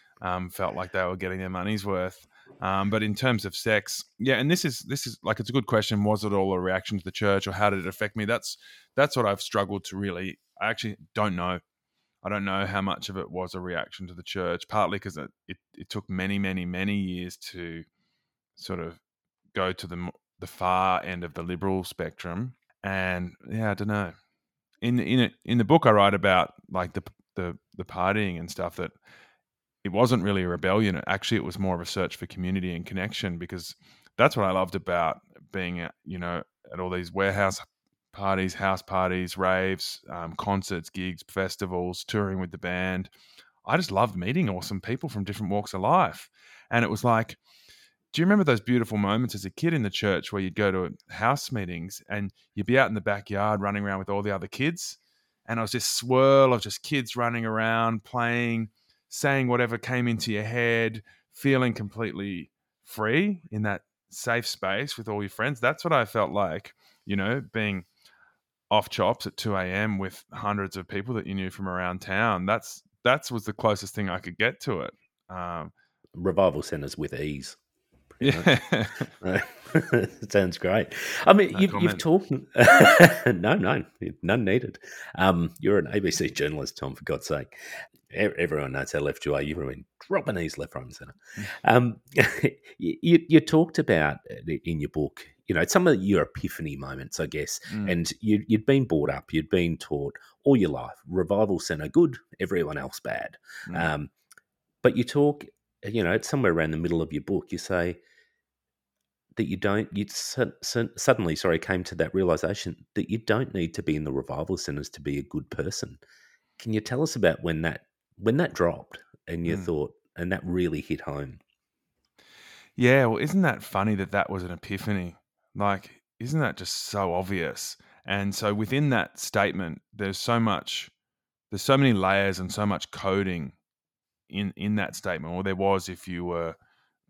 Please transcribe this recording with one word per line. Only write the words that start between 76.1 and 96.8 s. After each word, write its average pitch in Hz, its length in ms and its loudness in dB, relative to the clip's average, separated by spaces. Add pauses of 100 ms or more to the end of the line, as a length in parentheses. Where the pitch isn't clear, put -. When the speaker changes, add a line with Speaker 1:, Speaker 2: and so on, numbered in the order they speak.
Speaker 2:
Revival 87 480 2
centres 71 360 -6
with 73 140 -4
ease, 73 440 -8 (520)
pretty 143 280 2
Speaker 1:
Yeah. 143 500 4 (360)
Speaker 2:
much. 92 200 0 (320)
<laughs> - 560 2
Sounds 92 280 4
great. 98 300 0 (380)
I 190 80 12
mean, 202 180 6
Speaker 1:
No 190 80 0
Speaker 2:
you've, 190 140 6
you've 104 240 2
Speaker 1:
comment. - 20 -8
Speaker 2:
talked, 175 300 4
<laughs> 170 960 8
no, 107 280 4
no, 139 300 2 (380)
none 107 220 2
needed. 101 340 0 (400)
Um, 87 420 4
you're 101 180 4
an 82 140 0
A 104 80 0
B 92 100 0
C - 200 -2
journalist, 73 460 -4
Tom, 69 200 -8
for - 80 -18
God's 76 220 -4
sake. - 280 -4 (580)
E-, 104 260 2
everyone 73 340 -2
knows 67 200 -6
how 76 80 0
left 71 260 -4
you 73 80 0
are. 71 80 0
You 73 140 -4
would 71 100 -4
have 64 80 -6
been - 100 -16 (240)
dropping 147 280 -2
these 82 220 -4
left, - 160 -10
right 65 100 -10
and 62 100 -18
centre. - 200 -20 (220)
Speaker 1:
Mm. 104 100 -8 (180)
Speaker 2:
Um, 120 360 6 (140)
<laughs> - 640 2
you, - 240 -4
you, 170 160 8 (100)
you 156 120 10
talked 165 380 2
about 78 480 2
it - 380 -6
in 82 160 -2
your 71 100 -4
book, - 360 -4 (220)
you 98 60 0
know, 170 100 4
some 180 240 4
of 110 140 4
your 95 200 4
epiphany - 540 -6
moments, 67 420 -10